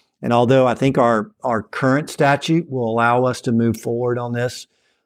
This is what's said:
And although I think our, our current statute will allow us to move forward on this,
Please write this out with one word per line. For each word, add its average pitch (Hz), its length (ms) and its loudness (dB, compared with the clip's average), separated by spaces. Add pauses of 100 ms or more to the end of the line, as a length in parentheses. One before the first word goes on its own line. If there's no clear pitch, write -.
(200)
And 120 120 -2
although 123 340 4
I 117 80 0
think 139 240 0
our, 117 320 2 (140)
our 113 180 -2
current 139 480 -2
statute 147 600 0
will 120 200 -4
allow 120 340 2
us 127 180 -2
to 123 100 -2
move 113 280 0
forward 120 380 -4
on 120 140 -8
this, 120 340 -6 (400)